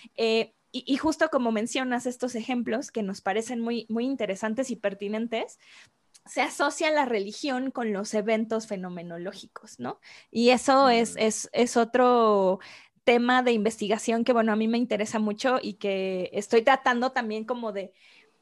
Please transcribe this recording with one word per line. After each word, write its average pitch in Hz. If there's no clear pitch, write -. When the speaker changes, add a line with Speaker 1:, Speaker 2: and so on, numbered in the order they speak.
Speaker 1:
eh, 226
y, -
y 262
justo 311
como 247
mencionas 247
estos 247
ejemplos 240
que 226
nos 196
parecen 226
muy, 233
muy 226
interesantes 226
y 233
pertinentes, 220
se -
asocia 302
la 294
religión 254
con 233
los 202
eventos 220
fenomenológicos, 180
¿no? 247
Y 240
eso 269
es, 233
Speaker 2:
Mm. -
Speaker 1:
es, -
es 240
otro 226
tema 247
de 240
investigación 220
que, 254
bueno, 226
a 214
mí 220
me 226
interesa 220
mucho 214
y 208
que 190
estoy 226
tratando 254
también 220
como 233
de 196